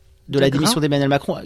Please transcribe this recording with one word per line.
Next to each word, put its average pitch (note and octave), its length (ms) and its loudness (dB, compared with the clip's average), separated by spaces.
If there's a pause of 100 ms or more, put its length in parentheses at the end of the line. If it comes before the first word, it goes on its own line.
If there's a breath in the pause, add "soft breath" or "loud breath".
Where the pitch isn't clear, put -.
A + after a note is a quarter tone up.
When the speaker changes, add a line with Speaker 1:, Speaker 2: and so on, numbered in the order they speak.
(280)
Speaker 1:
de C#3 60 -10
Speaker 2:
De C#3 80 2
Speaker 1:
la C3+ 80 4
Speaker 2:
grain. C#3 100 -2
Speaker 1:
démission E3 220 2
d'Emmanuel C#3+ 260 0
Macron, C#3+ 380 -2